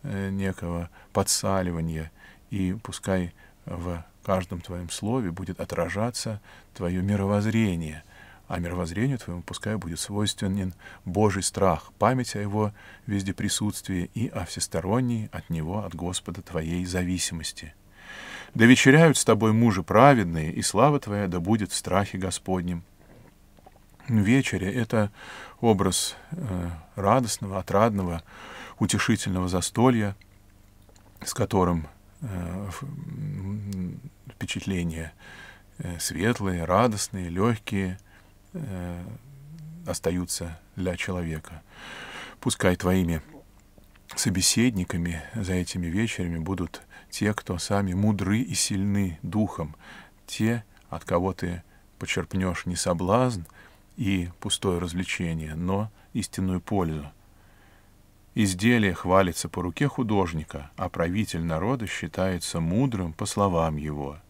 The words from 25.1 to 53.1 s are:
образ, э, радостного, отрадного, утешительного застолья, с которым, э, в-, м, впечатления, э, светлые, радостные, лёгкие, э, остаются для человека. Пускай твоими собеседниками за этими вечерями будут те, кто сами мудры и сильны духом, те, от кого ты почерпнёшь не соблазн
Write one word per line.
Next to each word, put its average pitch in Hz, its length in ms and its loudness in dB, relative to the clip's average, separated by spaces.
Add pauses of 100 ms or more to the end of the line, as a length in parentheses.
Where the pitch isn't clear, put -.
образ, 95 540 4 (160)
э, 92 380 -4 (260)
радостного, 104 640 2
отрадного, 98 600 2 (560)
утешительного 101 680 0
застолья, 104 680 2 (1080)
с - 100 -8
которым, 90 540 2 (340)
э, 95 480 -6
в-, - 140 -10
м, 98 1160 -8 (320)
впечатления, 85 800 -4 (680)
э, 87 200 -8
светлые, 95 680 -2
радостные, 101 640 2
лёгкие, 98 680 0 (580)
э, 90 480 -8 (840)
остаются 90 760 -4 (160)
для 90 220 -2
человека. 82 640 -6 (800)
Пускай 92 360 2
твоими 90 460 2 (960)
собеседниками 90 1040 2 (120)
за 95 200 -2
этими 90 340 -2
вечерями 87 520 -2
будут 87 420 -4 (280)
те, 104 240 0
кто - 240 -4
сами 98 360 0
мудры 101 460 2
и 127 140 -2
сильны 98 680 0
духом, 87 540 -2 (500)
те, 113 380 -2 (260)
от - 140 -10
кого 92 300 0
ты 87 300 -6 (360)
почерпнёшь 92 680 -2
не 90 100 -2
соблазн 95 680 2 (540)